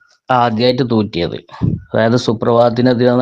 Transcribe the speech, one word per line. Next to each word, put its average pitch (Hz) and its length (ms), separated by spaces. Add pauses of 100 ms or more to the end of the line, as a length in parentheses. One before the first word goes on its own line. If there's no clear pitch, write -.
(420)
ആദ്യമായിട്ട് 120 500
തൂറ്റിയത്, 104 440 (540)
അതായത് 113 360
സുപ്രഭാതത്തിനെതിരെ 120 960